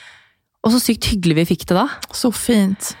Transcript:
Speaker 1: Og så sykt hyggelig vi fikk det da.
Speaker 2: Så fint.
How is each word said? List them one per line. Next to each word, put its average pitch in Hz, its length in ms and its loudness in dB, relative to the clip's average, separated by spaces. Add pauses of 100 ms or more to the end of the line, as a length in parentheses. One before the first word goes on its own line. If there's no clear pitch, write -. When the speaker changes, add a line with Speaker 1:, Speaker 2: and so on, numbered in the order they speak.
(640)
Speaker 1:
Og 220 60 2
så 240 80 4
sykt 233 320 -2
hyggelig 175 240 0
vi 160 100 2 (120)
fikk - 100 -14
det 180 80 2
da. 214 140 2 (240)
Speaker 2:
Så - 200 0
fint. 196 680 0